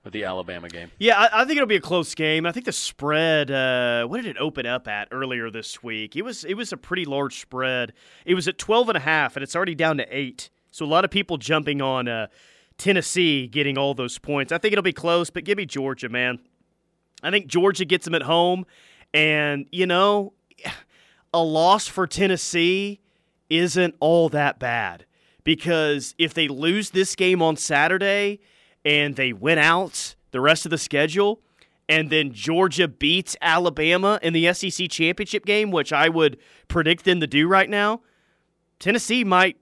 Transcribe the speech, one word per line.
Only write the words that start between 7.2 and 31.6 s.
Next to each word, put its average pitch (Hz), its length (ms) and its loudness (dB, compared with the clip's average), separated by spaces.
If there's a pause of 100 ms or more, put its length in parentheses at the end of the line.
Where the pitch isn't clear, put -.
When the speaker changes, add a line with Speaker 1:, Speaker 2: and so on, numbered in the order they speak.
Speaker 2:
spread. 127 520 -4 (340)
It 180 80 2
was 175 140 -2
at 185 100 -6
twelve 226 300 2
and 220 80 0
a 151 40 0
half, 147 360 0
and 139 80 -6
it's - 100 -14
already 175 220 -2
down 160 220 2
to 117 160 -4
eight. 131 360 -10 (220)
So - 120 -10
a 147 40 -6
lot 165 160 4
of 190 80 -2
people 190 260 -2
jumping 143 420 -2
on, 131 280 -2
uh, 113 180 -6 (500)
Tennessee 170 720 0
getting 139 320 -2
all 139 160 0
those 127 240 -6
points. 139 320 -4
I 170 80 -2
think 214 140 0
it'll 202 100 2
be 180 100 -2
close, 170 380 0
but 175 140 -10
give 196 120 -2
me 196 100 -6
Georgia, 135 420 -6
man. 123 320 -2 (840)
I 151 80 -4
think 196 160 0
Georgia 180 380 2
gets 175 220 0
them 170 100 -2
at 151 60 0
home, 175 440 2 (480)
and, 151 560 2
you 180 160 0
know, 196 460 2 (1000)
a 170 100 2
loss 165 440 4
for 185 220 -2
Tennessee 190 920 0 (480)
isn't 170 520 2
all 165 300 4
that 147 280 0
bad, 113 460 -4 (380)
because 156 760 0
if 165 140 0
they 165 140 0
lose 165 440 -2
this 185 260 0
game 185 260 2
on 160 140 2
Saturday 196 840 0 (460)
and 147 320 2
they 131 160 -2
win 131 260 2
out 165 560 0 (160)
the 127 100 -4
rest 151 240 2
of 165 60 -8
the 160 80 -2
schedule, 170 600 0 (480)